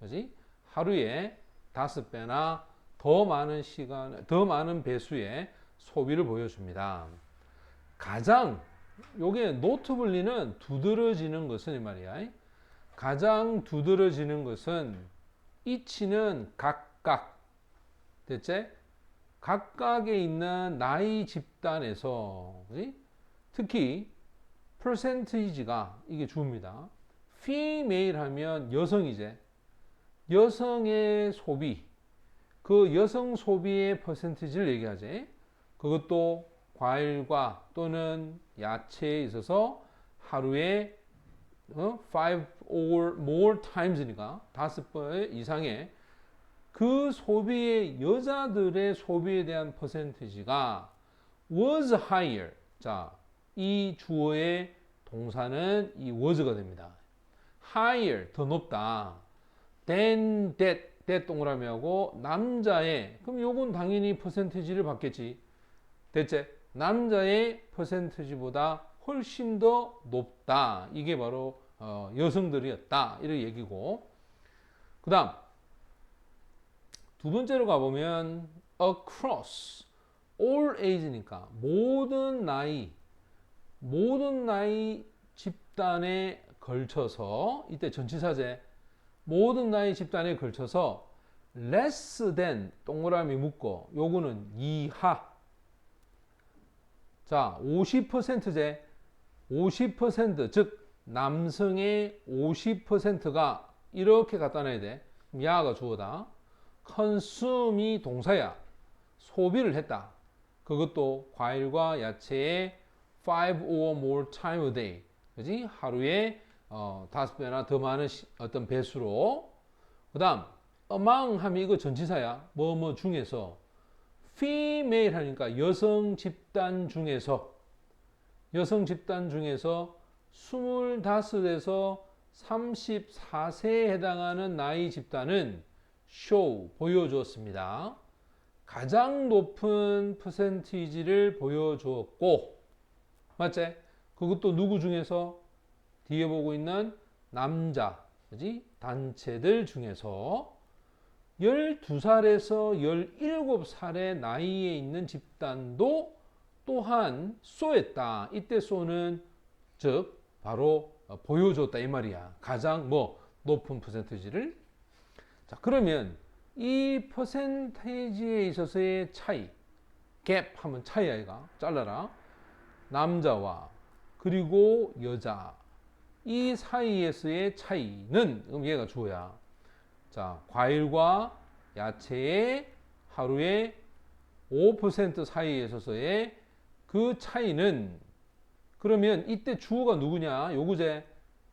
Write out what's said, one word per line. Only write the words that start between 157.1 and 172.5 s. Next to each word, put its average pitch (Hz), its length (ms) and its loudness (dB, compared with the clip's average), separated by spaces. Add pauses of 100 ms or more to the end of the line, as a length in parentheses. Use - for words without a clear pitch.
쏘했다. 127 920 0
이때 214 260 -2
쏘는, 175 640 -2 (540)
즉 147 440 0 (220)
바로, 147 540 0 (100)
어, 101 160 -14
보여줬다 151 560 2
이 120 80 -2
말이야. 104 540 -6
가장 139 480 -2
뭐 139 320 2 (220)
높은 139 380 0
퍼센티지를. 110 800 -8 (880)
자, - 140 -16
그러면 160 580 2 (380)
이 269 520 0
퍼센테이지에 247 1400 -2
있어서의 185 640 0
차이, 113 360 -6 (760)
갭 185 320 0
하면 131 260 -8
차이 208 260 0
아이가? 110 400 -6 (100)
잘라라. 143 520 -2 (800)